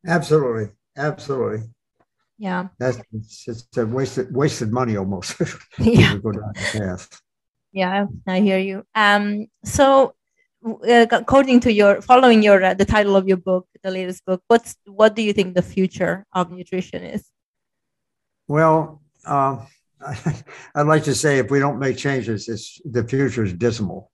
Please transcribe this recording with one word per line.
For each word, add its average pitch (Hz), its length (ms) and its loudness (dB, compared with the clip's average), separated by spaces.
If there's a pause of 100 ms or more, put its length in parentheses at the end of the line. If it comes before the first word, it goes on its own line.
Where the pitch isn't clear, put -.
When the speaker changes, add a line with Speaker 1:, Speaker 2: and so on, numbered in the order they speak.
Speaker 1:
Absolutely. 147 640 0 (240)
Absolutely. 127 720 -6 (680)
Speaker 2:
Yeah. 185 300 -6 (120)
Speaker 1:
That's, 123 200 -4 (120)
it's, - 360 -14
it's 117 300 -12
a 120 80 -2
wasted, 127 480 -6
wasted 127 380 -2
money 120 240 -2
almost. 95 460 -8
<laughs> - 380 -10
Speaker 2:
Yeah. 220 280 4
Speaker 1:
If 104 60 0
you 101 60 -6
go 107 120 -6
down 101 220 -10
the 104 260 -8
path. 92 420 -10 (500)
Speaker 2:
Yeah, 190 340 -2 (220)
I 185 120 -2
hear 190 200 2
you. 190 260 -8 (100)
Um, 208 520 0 (180)
so, 269 480 4 (500)
w-, 226 160 -8 (100)
uh, 233 220 6
according 254 500 4
to 233 120 2
your, 202 280 4
following 247 400 6
your, 202 220 6
uh, 185 100 2
the 196 120 2
title 202 320 2
of 190 100 0
your 190 100 2
book, 180 300 -4 (160)
the 190 80 -8
latest 185 320 -10
book, 185 240 -4
what's, 233 380 2
what 208 300 2
do 226 80 -2
you 208 100 0
think 185 220 -2
the 180 60 0
future 185 720 -4
of 175 200 -4
nutrition 180 520 -10
is? - 260 -12 (1160)
Speaker 1:
Well, 160 540 2 (240)
um, 135 420 -2 (320)
<laughs> 135 60 -18 (680)
I'd 147 120 0
like 156 180 4
to 139 100 0
say 143 240 2
if 120 120 -2
we 139 80 2
don't 139 200 -2
make 135 180 -4
changes, 117 500 -4
it's, 110 380 -12
the 120 180 -4
future 127 400 -2
is 92 100 -4
dismal. 98 600 -6